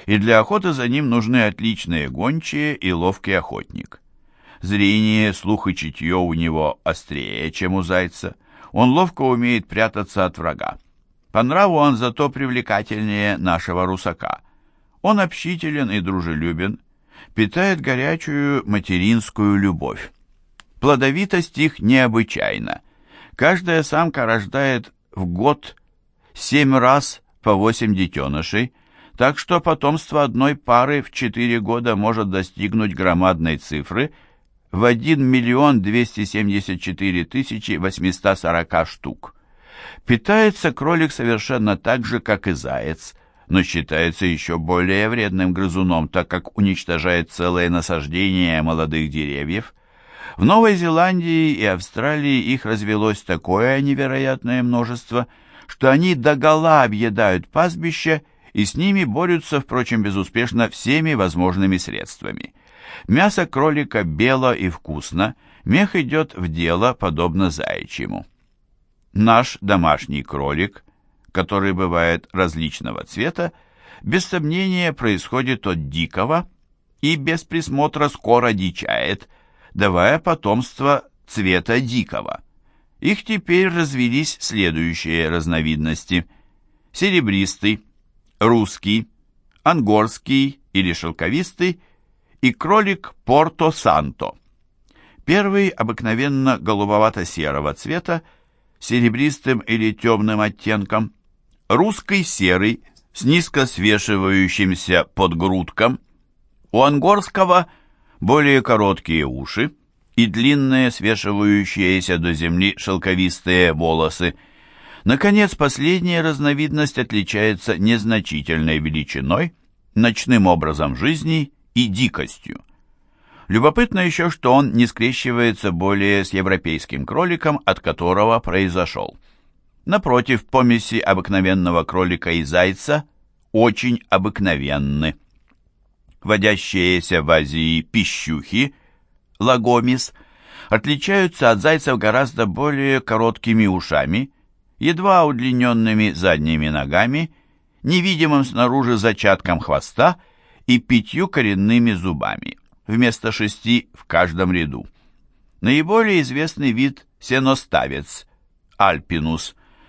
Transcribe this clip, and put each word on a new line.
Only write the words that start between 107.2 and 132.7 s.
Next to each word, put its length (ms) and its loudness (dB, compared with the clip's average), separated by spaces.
более 420 4
короткие 640 0
уши 480 -4
и 100 4
длинные, 640 2
свешивающиеся 1300 0
до 160 0
земли 440 0
шелковистые 960 0
волосы. 640 -2
Наконец, 500 2
последняя 680 0
разновидность 760 -2
отличается 800 -2
незначительной 1000 0
величиной, 760 -2
ночным 540 4
образом 480 2
жизни 560 -2
и 140 2
дикостью. 760 -4
Любопытно 520 2
еще, 300 0
что 240 2
он 200 4
не 140 4
скрещивается 840 -2
более 520 2
с 80 -6
европейским 760 -2
кроликом, 600 -2
от 160 0
которого 580 2
произошел. 800 -2
Напротив, 640 0
помеси 540 2
обыкновенного 840 2
кролика 480 -2
и 120 0
зайца 640 0